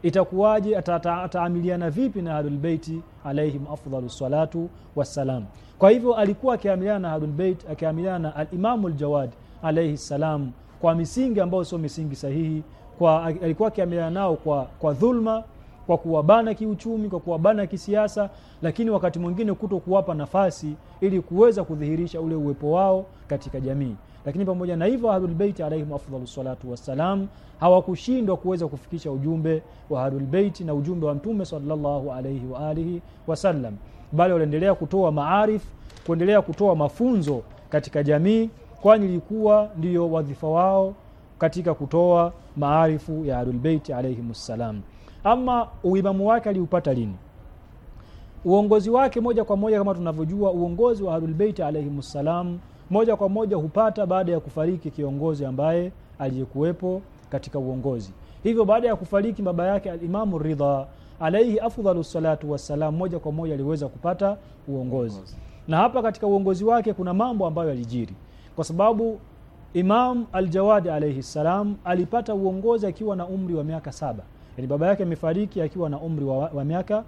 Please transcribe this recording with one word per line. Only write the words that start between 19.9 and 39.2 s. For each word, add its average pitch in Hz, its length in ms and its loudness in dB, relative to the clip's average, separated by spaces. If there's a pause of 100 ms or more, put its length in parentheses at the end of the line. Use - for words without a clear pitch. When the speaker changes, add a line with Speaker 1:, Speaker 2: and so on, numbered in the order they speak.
Speaker 1:
nafasi 156 600 -2 (280)
ili 190 200 2
kuweza 196 420 4
kudhihirisha 160 580 -4
ule 160 140 -2
uwepo 147 360 -2
wao 190 340 2 (220)
katika 135 320 -6
jamii. 131 360 -4 (300)
Lakini 160 200 -2
pamoja 180 320 -2
na 165 80 0
hivyo, 233 260 2
Ahlul 185 220 0
Bayt 202 280 0
alayhim 151 320 -4
afdalu 135 340 -10
salatu 127 440 -8
wassalam 170 560 -4 (320)
hawakushindwa 185 760 2
kuweza 175 300 -2
kufikisha 147 440 -8
ujumbe 160 500 -2 (280)
wa 131 160 -2
Ahlul 139 200 -2
Bayt 185 340 0
na 160 140 -4
ujumbe 151 320 -2
wa 147 100 0
Mtume 196 300 -4
sallallahu 143 680 -4
alayhi 131 340 -6
wa 139 220 -6
alihi 165 320 -4 (260)
wasallam, 151 460 0 (380)
bali 175 220 4
waliendelea 160 420 2
kutoa 175 360 0
maarif, 196 520 2 (420)
kuendelea 180 360 4
kutoa 190 340 2
mafunzo 147 680 2 (280)
katika 147 340 0
jamii, 190 460 4 (320)
kwani 208 240 8
ilikuwa 208 720 2